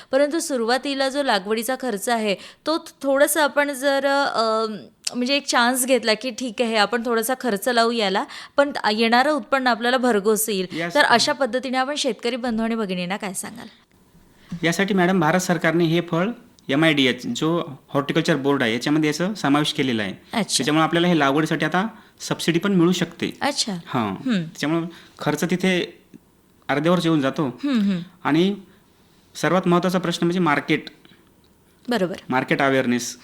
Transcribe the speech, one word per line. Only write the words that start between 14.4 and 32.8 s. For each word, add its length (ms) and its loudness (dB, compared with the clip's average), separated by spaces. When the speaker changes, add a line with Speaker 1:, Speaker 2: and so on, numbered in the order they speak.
Speaker 2:
यासाठी 280 0
मॅडम, 260 4
भारत 200 4
सरकारने 440 2
हे 160 2
फळ 300 -2
एमआयडीएच, 580 2
जो 500 -2
हॉर्टिकल्चर 480 0
बोर्ड 260 0
आहे, 100 2
याच्यामध्ये 360 2
याचा 260 -2
समावेश 380 0
केलेला 300 0
आहे. 100 -6
Speaker 1:
अच्छा. 440 -4
Speaker 2:
त्याच्यामुळे 280 2
आपल्याला 240 2
हे 100 4
लागवडीसाठी 460 0
आता 220 0
सबसिडी 380 -2
पण 140 -2
मिळू 200 4
शकते. 480 -4
Speaker 1:
अच्छा. 340 -4
Speaker 2:
हां. 220 -2
Speaker 1:
हम्म. 280 -4
Speaker 2:
त्याच्यामुळे 500 -4
खर्च 320 -2
तिथे 520 -2
अर्ध्यावरच 380 2
येऊन 140 4
जातो. 260 0
Speaker 1:
हम्म, 340 -2
हम्म. 180 0
Speaker 2:
आणि 320 2
सर्वात 340 0
महत्त्वाचा 300 2
प्रश्न 280 -2
म्हणजे 140 0
मार्केट. 440 0
Speaker 1:
बरोबर. 260 -2
Speaker 2:
मार्केट 340 0
अवेअरनेस. 600 0